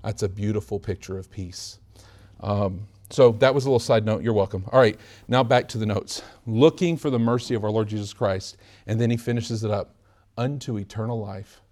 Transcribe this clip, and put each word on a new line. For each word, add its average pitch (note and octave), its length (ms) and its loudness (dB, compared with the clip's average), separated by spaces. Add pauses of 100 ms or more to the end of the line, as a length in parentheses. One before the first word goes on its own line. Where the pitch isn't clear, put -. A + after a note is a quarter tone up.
That's G#2+ 200 -6
a G2+ 60 -2
beautiful G#2 500 -4
picture F#2+ 380 -8
of F#2 120 -14
peace. - 500 -14 (600)
Um, G2+ 480 -4 (220)
so B2 300 8
that C3+ 160 4
was C3+ 100 0
a C#3 40 0
little B2 100 4
side A2+ 260 2
note. G#2+ 160 0
You're A2+ 120 -2
welcome. F#2+ 380 0
All B2+ 80 6
right, A2 200 6 (280)
now B2 160 2
back B2 260 2
to - 80 -8
the A2 80 -2
notes. - 360 -4 (240)
"Looking D3+ 520 4
for D3+ 120 -4
the B2 80 0
mercy A#2+ 380 0
of G#2 80 -4
our G#2+ 80 -2
Lord A2 160 0
Jesus G#2 260 -6
Christ," G2 440 -4 (280)
and A2+ 160 -2
then A#2 80 2
he A#2 80 0
finishes A#2 460 -4
it G#2+ 80 -2
up, G2+ 240 -6 (420)
"unto B2+ 400 -4
eternal A2 420 -6
life." G2 420 -12 (100)